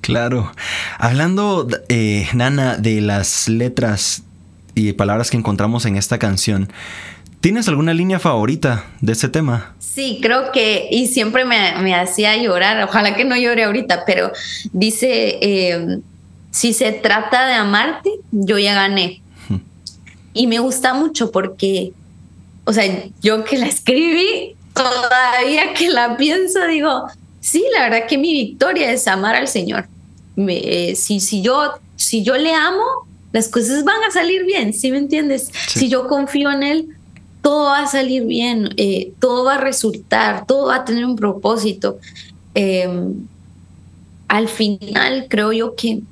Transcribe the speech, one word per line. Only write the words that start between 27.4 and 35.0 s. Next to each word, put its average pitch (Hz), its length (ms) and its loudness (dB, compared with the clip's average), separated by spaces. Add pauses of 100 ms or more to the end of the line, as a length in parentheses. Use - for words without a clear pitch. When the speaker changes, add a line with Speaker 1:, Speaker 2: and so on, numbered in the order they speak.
Speaker 2:
"Sí, 349 220 0 (140)
la 277 120 4
verdad 226 180 0
que 294 100 0
mi 320 160 2
victoria 277 580 0
es 247 160 0
amar 196 280 2
al 269 140 0
Señor". - 380 -4 (500)
Me, 190 180 0 (360)
eh, 196 40 -4
si, 202 240 -2
si 196 220 -2
yo, 269 320 0 (240)
si 220 260 0
yo 247 140 2
le 320 160 2
amo, 359 320 0 (480)
las 220 160 2
cosas 247 340 0
van 294 240 2
a 381 40 0
salir 359 340 0
bien, 285 280 0
¿sí - 160 -2
me 262 100 0
entiendes? 285 500 0 (180)